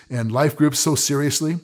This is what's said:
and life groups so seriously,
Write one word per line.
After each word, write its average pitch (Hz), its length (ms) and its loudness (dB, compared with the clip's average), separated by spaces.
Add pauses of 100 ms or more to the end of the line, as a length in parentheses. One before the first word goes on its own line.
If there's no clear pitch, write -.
and 117 220 -4
life 139 240 2
groups 147 240 0
so 156 160 2
seriously, 147 680 0